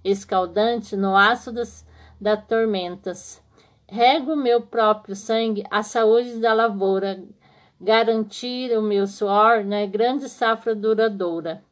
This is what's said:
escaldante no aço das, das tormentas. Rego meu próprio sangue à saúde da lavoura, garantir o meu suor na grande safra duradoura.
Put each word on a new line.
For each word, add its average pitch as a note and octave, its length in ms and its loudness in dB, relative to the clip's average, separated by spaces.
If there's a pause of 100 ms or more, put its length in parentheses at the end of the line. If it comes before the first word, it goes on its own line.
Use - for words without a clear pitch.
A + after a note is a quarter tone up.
escaldante G3+ 920 -2
no G3 200 0
aço A3+ 360 4
das, A#3 340 -10 (340)
das G#3 260 0
tormentas. F#3+ 960 -4 (460)
Rego C4 480 2
meu A#3+ 260 2
próprio G#3+ 540 -2
sangue A3 540 -2
à G#3 120 -2
saúde A3+ 580 2
da A3+ 140 2
lavoura, G3 680 0 (560)
garantir A3+ 1000 -2
o A3 40 0
meu G3+ 260 0
suor G#3 560 2
na G#3 220 -2
grande A#3+ 440 -2
safra A3+ 460 -2
duradoura. G3 960 -2